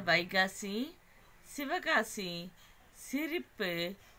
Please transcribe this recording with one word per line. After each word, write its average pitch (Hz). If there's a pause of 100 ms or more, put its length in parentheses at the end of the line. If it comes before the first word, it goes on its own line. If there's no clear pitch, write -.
வைகாசி, 190 (800)
சிவகாசி, 269 (760)
சிரிப்பு, 285 (480)